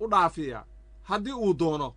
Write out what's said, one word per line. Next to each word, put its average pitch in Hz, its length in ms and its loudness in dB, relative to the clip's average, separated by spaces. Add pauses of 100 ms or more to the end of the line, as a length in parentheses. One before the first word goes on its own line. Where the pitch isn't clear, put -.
u 220 80 -6
dhaafiya. 165 560 0 (380)
Haddii 214 300 -4
uu 214 220 2
doono, 147 420 0